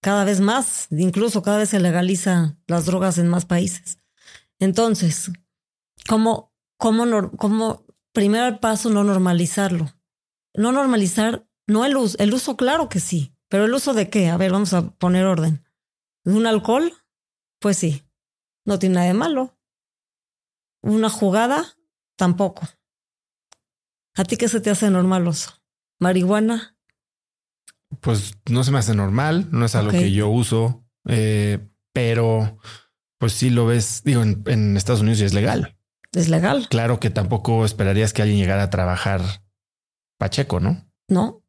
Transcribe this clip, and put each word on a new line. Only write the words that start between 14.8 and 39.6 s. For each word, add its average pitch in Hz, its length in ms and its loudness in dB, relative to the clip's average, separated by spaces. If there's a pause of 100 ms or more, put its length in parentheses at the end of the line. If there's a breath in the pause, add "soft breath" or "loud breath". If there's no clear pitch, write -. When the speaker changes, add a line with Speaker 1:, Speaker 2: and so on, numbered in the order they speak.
Speaker 1:
poner 180 340 0
orden. 160 380 0 (600)
¿De 180 100 0
un 226 140 2
alcohol? 226 460 0 (680)
Pues 202 180 0
sí. 151 260 -2 (640)
No 202 140 -2
tiene 185 160 2
nada 175 120 2
de 180 60 2
malo. 262 440 -2 (1200)
¿Una 220 280 0
jugada? 226 560 0 (520)
Tampoco. 180 500 -2 (1500)
¿A 196 100 0
ti 226 120 -4
qué 240 100 -2
se 220 140 -2
te - 80 -2
hace 208 200 0
normal, 185 380 2
Oso? - 240 -6 (480)
¿Marihuana? 196 760 0 (1300)
Speaker 2:
Pues 107 320 -2 (160)
no 123 140 0
se 127 80 0
me 139 80 2
hace 107 140 0
normal, 131 580 0
no 120 140 0
es 113 100 -2
algo 107 160 0
Speaker 1:
Ok. 101 60 2
Speaker 2:
que 101 140 2
yo 104 180 2
uso, 113 560 0 (220)
eh, 104 600 0 (260)
pero 113 640 0 (600 loud breath)
pues 113 160 0
sí 127 160 0
lo 120 160 2
ves, 113 380 0
digo, 127 200 2
en, 104 240 0
en 107 300 2
Estados 104 240 0
Unidos 107 180 2
ya 104 60 2
es 98 80 0
legal. 110 440 -2 (340)
Speaker 1:
Es 170 180 0
legal. 214 400 0
Speaker 2:
Claro 117 300 0
que 117 100 -2
tampoco 110 560 0
esperarías 104 480 0
que 107 80 -2
alguien 104 180 2
llegara 98 240 0
a 98 60 -2
trabajar 98 520 -2 (960)